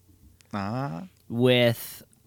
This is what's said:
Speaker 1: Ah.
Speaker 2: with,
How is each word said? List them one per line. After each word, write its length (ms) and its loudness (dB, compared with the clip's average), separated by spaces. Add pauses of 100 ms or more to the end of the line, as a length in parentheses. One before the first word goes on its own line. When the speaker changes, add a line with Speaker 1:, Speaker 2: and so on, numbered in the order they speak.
(520)
Speaker 1:
Ah. 520 -6 (240)
Speaker 2:
with, 720 2 (240)